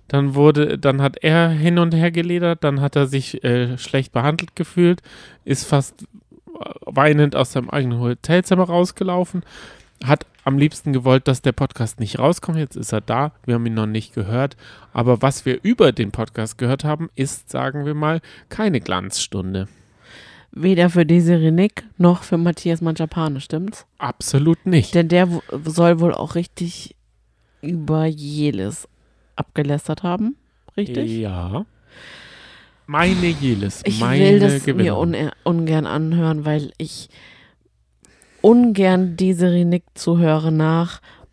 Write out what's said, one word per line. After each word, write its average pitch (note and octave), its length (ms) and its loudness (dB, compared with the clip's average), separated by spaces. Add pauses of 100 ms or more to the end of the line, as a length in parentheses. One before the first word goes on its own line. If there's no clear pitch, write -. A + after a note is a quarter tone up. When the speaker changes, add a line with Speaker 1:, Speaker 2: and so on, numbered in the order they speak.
Speaker 1:
Dann C#3 280 0
wurde, D3 420 4
dann C#3 240 0
hat C#3 220 0
er E3 260 4
hin E3 300 2
und E3+ 160 2
her E3 160 2
geledert, E3+ 520 -2
dann C#3 180 0
hat C#3+ 140 -2
er C#3+ 120 2
sich, C3+ 360 -6
äh, B2 340 0
schlecht - 340 -4
behandelt D3+ 440 -2
gefühlt, F3 460 0 (440)
ist C#3 200 -4
fast - 400 -2 (800)
weinend D3 500 2
aus C3 180 -2
seinem B2+ 160 -4
eigenen B2 300 -2
Hotelzimmer F3 680 0
rausgelaufen, F3+ 800 -2 (600)
hat C#3+ 220 2 (180)
am C3+ 160 0
liebsten D3 340 0
gewollt, C3 340 2
dass C3 140 0
der C3 120 0
Podcast - 460 -4
nicht A2 200 -6
rauskommt. D#3+ 400 0
Jetzt D3 160 -6
ist - 180 -10
er G#2+ 80 -2
da, C#3 300 -2 (140)
wir A#2+ 100 0
haben A#2 100 -2
ihn A2+ 80 -4
noch A2 140 -2
nicht A2 260 -6
gehört. A#2 440 -4 (360)
Aber A#2+ 300 2
was C#3 220 -2
wir B2+ 180 -2
über F3+ 280 4
den G#2 200 -4
Podcast A2+ 480 -8
gehört B2+ 240 -2
haben, D3+ 320 -4
ist, - 340 -8
sagen C3+ 360 -6
wir D3 100 -4
mal, D3+ 240 -2 (300)
keine G3+ 320 -2
Glanzstunde. F#2+ 840 -6 (880)
Speaker 2:
Weder F3 340 4
für E3+ 140 4
Desiree E3 460 4
Nick F#3 320 0 (140)
noch F3 260 4
für - 140 -2
Matthias E3 420 -2
Mangiapane, D#3+ 640 -4
stimmt's? F3 440 -10 (120)
Speaker 1:
Absolut C#3+ 680 -2
nicht. E3+ 300 2
Speaker 2:
Denn E3 140 2
der F3 200 4
w-, E3+ 100 -4 (260)
soll E3+ 340 2
wohl E3+ 140 2
auch - 220 -8
richtig - 600 -10 (640)
über D#3 440 -2
Jelis D3 840 -4 (480)
abgelästert D3 680 -4
haben, G3 340 -4 (400)
richtig? B2 340 -6
Speaker 1:
Ja. G#2 540 -6 (1200)
Meine F3 400 2
Jelis, B2+ 560 -2
Speaker 2:
Ich D3 160 -2
Speaker 1:
meine B2+ 240 2
Speaker 2:
will D3 160 8
das C#3 240 2
Speaker 1:
Gewinnerin. E3+ 460 0
Speaker 2:
mir C3 160 -4
un-, D3 60 -4 (120)
ungern D#3+ 440 0
anhören, D#3+ 580 -2
weil D3+ 320 -4
ich - 320 -12 (1300)
ungern F#3+ 760 4
Desiree F3 480 2
Nick F3 180 0 (120)
zuhöre D#3+ 560 2
nach D#3+ 500 0 (300)